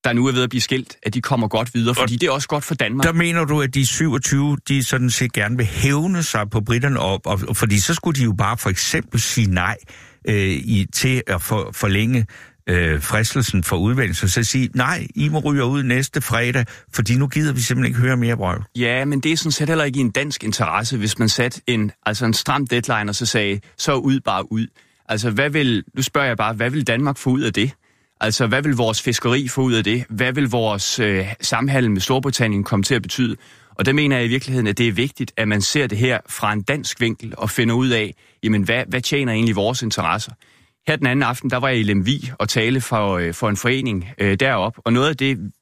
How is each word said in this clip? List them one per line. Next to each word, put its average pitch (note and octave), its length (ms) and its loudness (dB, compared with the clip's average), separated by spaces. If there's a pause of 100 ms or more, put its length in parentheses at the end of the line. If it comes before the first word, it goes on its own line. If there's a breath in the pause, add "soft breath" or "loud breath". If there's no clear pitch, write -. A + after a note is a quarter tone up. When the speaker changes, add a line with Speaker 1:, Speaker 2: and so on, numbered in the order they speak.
Speaker 1:
der A#2+ 100 0
nu A#2+ 140 2
er C3 40 4
ved B2+ 120 2
at A#2+ 60 0
blive B2 120 -2
skilt, - 420 -4
at A2 100 -4
de B2+ 80 -2
kommer B2 260 0
godt A#2 280 -2
videre, A#2+ 200 2
fordi A#2+ 200 0
Speaker 2:
Og A#2 60 -2
Speaker 1:
det F3 60 2
er C#3 40 2
også C3+ 160 -2
godt D3 160 -2
for D#3 120 -4
Danmark. B2+ 320 0
Speaker 2:
der E3 60 2
mener E3+ 320 2
du, D3 160 2
at C3 120 0
de C3+ 140 2
syvogtyve, C#3 680 2 (100)
de C3+ 160 2
sådan B2+ 260 2
set B2 240 0
gerne A2 240 0
vil A#2 80 2
hævne D#3 580 2
sig G#2+ 260 -2
på A2+ 120 0
briterne, A#2+ 380 0
og, F#2+ 260 0
og, - 320 -2
fordi G#2 220 4
så E3 140 2
skulle E3 260 0
de B2 40 4
jo A2 140 2
bare A2 200 0
for - 120 -2
eksempel - 500 -2
sige A2 280 2
nej, F#2 280 2 (520 loud breath)
øh, G2+ 240 2
i, G2 420 0
til C3 340 0
at F2+ 140 -2
for, - 320 -2
forlænge, A2 520 2 (440 loud breath)
øh, E2 320 2
fristelsen G#2+ 640 0
for - 140 -2
udvælgelse, G2+ 520 0
så A#2 140 2
sige, C3 320 0
nej, C3 400 -2
I D3 140 0
må D#3 100 0
ryge C#3+ 260 2
ud C#3 180 0
næste C3 380 0
fredag, A#2+ 440 0 (280 loud breath)
fordi A#2 220 2
nu C#3 120 4
gider D3+ 260 0
vi B2+ 80 0
simpelthen B2 340 0
ikke A#2+ 120 2
høre C3 100 2
mere A#2 200 2
brøl. F2+ 220 -2 (160)
Speaker 1:
Ja, B2 300 0
men C#3+ 140 0
det D#3 120 0
er D#3+ 60 2
sådan D#3+ 140 -2
set C#3+ 180 0
heller D#3+ 140 2
ikke C#3 140 -2
i C#3 40 2
en A2+ 100 2
dansk C#3 320 -4
interesse, G#2+ 540 -2
hvis G#2 220 -2
man A2+ 100 2
satte B2 380 0
en, A2 240 0 (140)
altså A2 200 -2
en A2 80 2
stram C#3 340 -2
deadline, A2 440 -2
og G#2 40 -6
så A#2+ 100 -4
sagde, G2+ 340 0 (180 soft breath)
så - 180 0
ud, C3+ 240 2
bare G2 320 -2
ud. A2 160 -2 (420 soft breath)
Altså, A2 200 0
hvad C#3 200 0
vil, C3+ 340 2 (120)
nu C3 60 -2
spørger C#3 260 0
jeg A2+ 100 -2
bare, A2 160 -2
hvad A2+ 160 -2
vil C#3 180 -2
Danmark C3+ 300 0
få - 120 -2
ud C3 120 2
af A2 120 -2
det? A2+ 180 0 (500)
Altså, A2 260 0
hvad C3 140 0
vil D3 140 0
vores A2+ 260 0
fiskeri B2+ 460 0
få C3 140 -2
ud B2+ 120 2
af A2 100 2
det? A2+ 260 0
Hvad B2 240 -2
vil C#3 160 0
vores, A2 500 -2
øh, G2 260 2 (160)
samhandel B2 500 2
med F#2+ 100 2
Storbritannien B2 600 0
komme G2 200 0
til B2 120 2
at A2 60 0
betyde? A#2 340 -4 (400 loud breath)
Og - 100 -2
der C3+ 80 4
mener C#3+ 240 2
jeg A#2+ 80 0
i A#2 40 0
virkeligheden, B2+ 380 0
at G2+ 100 0
det A#2 100 2
er A2 40 2
vigtigt, B2+ 460 -4
at A2 100 0
man G#2 140 0
ser C#3 260 0
det G#2 100 -4
her B2 220 2 (100)
fra G#2 240 -2
en G#2+ 80 -2
dansk C3+ 400 -4
vinkel A2+ 360 -2
og G#2+ 120 -4
finder A#2 260 0
ud B2+ 140 2
af, A2 240 0 (300 soft breath)
jamen, G#2+ 200 2
hvad, A#2 240 0
hvad B2 140 -2
tjener C3+ 320 -2
egentlig A2 220 2
vores G#2 260 0
interesser? G#2 500 -2 (560 soft breath)
Her D#3 80 2
den C#3+ 120 -2
anden C3+ 160 2
aften, B2 260 -2
der B2+ 80 0
var C3+ 120 0
jeg B2 100 2
i G#2+ 40 2
Lemvig G#2 560 0
og G#2 100 -2
tale B2 320 0
for, G#2 360 0
øh, E2+ 160 -2
for A2 160 -2
en G2 80 0
forening, A#2+ 600 -2
øh, G2+ 220 2
deroppe, A#2 460 0
og A2+ 80 2
noget C3+ 160 4
af D3 80 -2
det C3+ 200 0 (240)